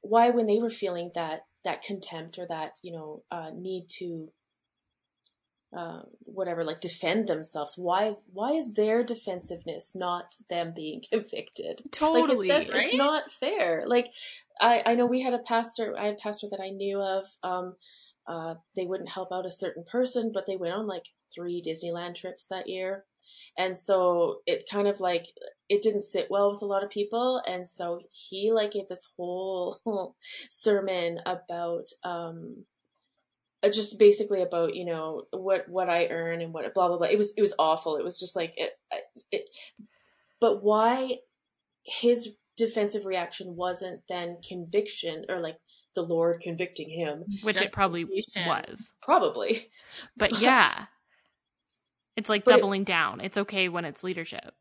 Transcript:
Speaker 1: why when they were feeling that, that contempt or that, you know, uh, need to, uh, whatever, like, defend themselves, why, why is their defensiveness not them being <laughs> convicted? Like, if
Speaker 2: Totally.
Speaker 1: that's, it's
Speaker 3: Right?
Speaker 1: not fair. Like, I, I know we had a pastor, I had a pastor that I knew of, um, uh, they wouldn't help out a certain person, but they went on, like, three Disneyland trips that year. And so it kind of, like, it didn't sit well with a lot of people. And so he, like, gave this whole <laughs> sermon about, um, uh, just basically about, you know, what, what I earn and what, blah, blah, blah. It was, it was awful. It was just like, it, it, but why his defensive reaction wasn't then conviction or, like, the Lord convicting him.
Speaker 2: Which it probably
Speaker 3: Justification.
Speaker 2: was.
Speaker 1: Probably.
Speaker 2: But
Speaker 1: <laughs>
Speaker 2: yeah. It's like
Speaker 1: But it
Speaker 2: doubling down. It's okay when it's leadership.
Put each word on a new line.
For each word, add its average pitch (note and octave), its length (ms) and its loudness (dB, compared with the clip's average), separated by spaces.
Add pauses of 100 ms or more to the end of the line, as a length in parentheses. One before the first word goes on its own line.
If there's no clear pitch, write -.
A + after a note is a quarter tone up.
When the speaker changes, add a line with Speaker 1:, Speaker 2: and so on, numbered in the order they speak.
Speaker 1:
why A#3 280 6
when A#3+ 160 4
they G#3 120 6
were A#3 120 0
feeling F3 440 -4
that, D#3+ 320 -4 (180)
that F3 180 -2
contempt E3+ 560 -10
or F3+ 80 -10
that, D#3+ 360 -8
you E3+ 100 -12
know, D#3 380 -12
uh, D#3+ 240 -8
need F3+ 340 -10
to, E3 420 -10 (1500)
uh, E3 260 -10 (180)
whatever, F3 440 -4
like, D#3+ 160 -4
defend F#3 480 -2
themselves, D#3 480 -4
why, F#3 380 0 (180)
why A3 200 -2
is C4 220 -2
their G#3+ 280 4
defensiveness F3+ 920 -6
not F3 420 -6 (140)
them E3+ 240 -2
being D#3 320 -8
<laughs> - 60 -2
convicted? - 720 -6
Like, - 0 -
if - 80 -14
Speaker 2:
Totally. D4+ 560 4
Speaker 1:
that's, C#4+ 220 4
it's - 80 2
Speaker 3:
Right? D#4 160 2
Speaker 1:
not C#4+ 380 2
fair. B3+ 540 0
Like, B3 260 2 (480)
I, A#3 260 6
I A#3 80 6
know B3 120 6
we B3+ 160 2
had B3+ 120 0
a A#3+ 40 0
pastor, A#3 600 -2
I G#3 80 -2
had G#3 80 0
a G#3 40 -12
pastor G#3 320 -8
that G3 100 -6
I F#3+ 100 -8
knew G3 300 -2
of, G3 260 0 (160)
um, F3+ 340 -4 (500)
uh, E3 280 -6 (200)
they F#3 120 -2
wouldn't F#3 240 -6
help F#3 220 -8
out F#3 120 -4
a F3+ 60 -8
certain E3+ 340 -8
person, B3 480 0
but F#3+ 140 -4
they F#3+ 100 -4
went F3 180 -4
on, G#3+ 120 -4
like, F3+ 220 -8 (260)
three F3 260 -6
Disneyland E3+ 540 -6
trips - 320 -12
that F#3+ 220 -8
year. F#3 360 -6 (540)
And F#3 180 0
so F3+ 680 4
it - 240 0
kind G3+ 180 2
of, G3+ 120 0
like, F3 260 0 (420)
it G3+ 140 4
didn't G#3 200 4
sit - 280 -2
well G3+ 200 4
with G#3 120 -8
a G#3 40 -6
lot G3 180 0
of G3+ 60 -6
people. A#3 560 0
And F3+ 220 -6
so F3 320 -6 (120)
he, G3 400 -2
like, G#3+ 200 2
gave G3 160 -4
this F3+ 180 -8 (120)
whole F#3 1000 -4 (160)
<laughs> - 180 -14
sermon F#3 760 0
about, E3+ 640 -4 (140)
um, E3 640 -8 (960)
uh, G3 60 4
just G#3+ 300 0
basically G3+ 420 8
about, E3+ 340 0
you F3 120 -6
know, D#3+ 440 -4
what, F#3 380 0
what F3+ 220 0
I E3+ 160 4
earn E3 340 -2
and E3 140 -8
what, - 180 -6
blah, F3+ 160 4
blah, F3 80 2
blah. E3+ 120 2
It G#3 100 6
was, G3+ 180 2
it A3 60 4
was G3+ 160 4
awful. D#3+ 380 4
It - 80 -2
was F3 140 -4
just F3+ 180 -6
like, E3 200 -2
it, - 160 -4 (580)
it, - 200 -6 (880)
but G#3 220 4
why A#3 560 4 (640)
his A#3 540 2 (200)
defensive G#3+ 480 0
reaction F3+ 500 -4
wasn't F3+ 540 -4
then F3 380 -6
conviction F3 800 -2
or, F#3 120 -2
like, E3 180 -6 (360)
the F3+ 80 0
Lord E3+ 380 2
convicting E3+ 500 -6
him. D#3+ 340 -4 (180)
Speaker 2:
Which G#3 180 2
it G3 120 0
probably E3+ 320 0
Speaker 3:
Justification. F#3+ 440 -4
Speaker 2:
was. - 420 -4 (120)
Speaker 1:
Probably. A3+ 680 2 (460)
Speaker 2:
But G#3+ 220 2
Speaker 1:
<laughs> - 20 0
Speaker 2:
yeah. A#3 460 6 (1300)
It's A3 120 -6
like G#3 160 2
Speaker 1:
But B3 100 10
it - 40 10
Speaker 2:
doubling G3 260 4
down. E3 360 2
It's F#3+ 180 -4
okay G3 300 0
when E3+ 160 -4
it's D3 200 -8
leadership. F3 560 -8